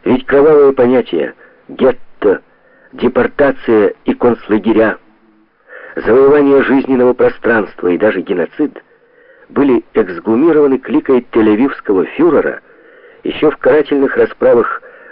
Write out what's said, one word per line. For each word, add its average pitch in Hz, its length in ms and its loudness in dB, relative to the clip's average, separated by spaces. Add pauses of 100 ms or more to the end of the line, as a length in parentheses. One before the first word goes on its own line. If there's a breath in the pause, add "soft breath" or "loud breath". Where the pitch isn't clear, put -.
Ведь 123 220 -2
кровавые 143 480 4
понятия 123 640 -2 (340 soft breath)
гетто, - 720 -2 (500 soft breath)
депортация 120 1000 0 (100)
и 139 100 -4
концлагеря, 110 840 -2 (1000 loud breath)
завоевание 139 680 2
жизненного 123 500 0
пространства 113 760 -2
и 87 100 0
даже 101 220 0
"геноцид" 90 640 -6 (640 soft breath)
были 131 460 0
эксгумированы 127 840 0
кликой 131 520 -2
тель-авивского 107 760 0
фюрера 135 520 -2 (640 loud breath)
еще - 280 -2
в - 60 -12
карательных 139 600 0
расправах 117 640 0 (300 loud breath)